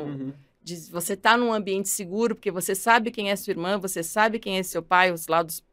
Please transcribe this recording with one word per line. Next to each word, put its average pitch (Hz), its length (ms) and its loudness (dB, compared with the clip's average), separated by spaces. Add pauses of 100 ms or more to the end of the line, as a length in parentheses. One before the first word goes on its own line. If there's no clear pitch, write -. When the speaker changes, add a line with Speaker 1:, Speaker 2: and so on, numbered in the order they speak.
Speaker 1:
Uhum. 139 280 -8 (300)
Speaker 2:
de 175 140 -10 (140)
você 170 260 -4
tá 226 200 6
num 240 160 2
ambiente 196 360 -2
seguro, 208 460 -2
porque - 160 -6
você 185 240 -2
sabe 226 360 2
quem 208 200 -4
é 202 60 2
sua 196 160 -6
irmã, 180 260 -2
você 185 240 -4
sabe 214 360 0
quem 196 200 -2
é 190 40 0
seu 175 200 -6
pai, 185 300 4
os 165 140 -8
lados, 160 460 0